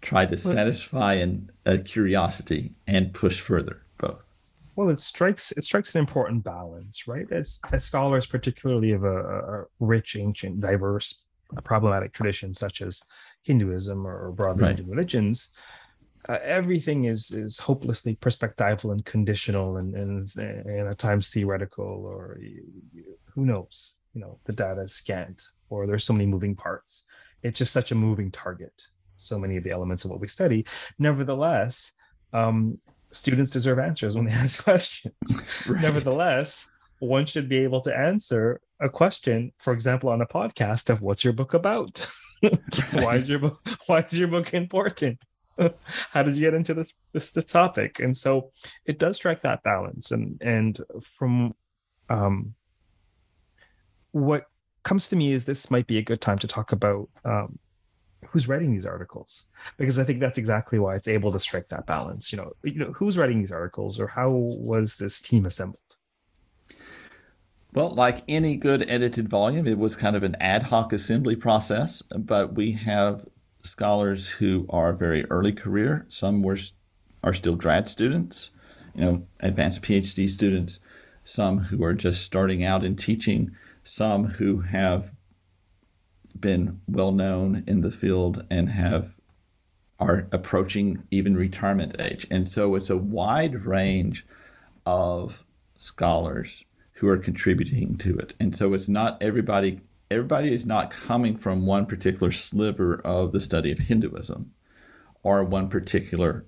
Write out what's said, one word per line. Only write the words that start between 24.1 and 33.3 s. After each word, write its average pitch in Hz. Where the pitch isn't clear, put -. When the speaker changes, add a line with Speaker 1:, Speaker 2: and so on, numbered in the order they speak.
Speaker 2:
You 113
know, 98
the 110
data 98
is 95
scant, 92
or 101
there's 104
so 113
many 104
moving 98
parts. -
It's 117
just -
such -
a 120
moving 107
target, -
so -
many 95
of 87
the -
elements 90
of 92
what 90
we 98
study. 120
Nevertheless, 139
um, 113
students 135